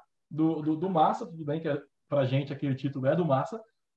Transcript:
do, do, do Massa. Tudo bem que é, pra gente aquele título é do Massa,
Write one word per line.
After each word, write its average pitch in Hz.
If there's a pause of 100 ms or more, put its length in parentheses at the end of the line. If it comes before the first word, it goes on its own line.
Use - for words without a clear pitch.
(300)
do, 156
do, 156
do 175
Massa. 185
Tudo 165
bem 151
que 165
é, 143 (280)
pra 143
gente 135
aquele 139
título 131
é 156
do 175
Massa, 165 (360)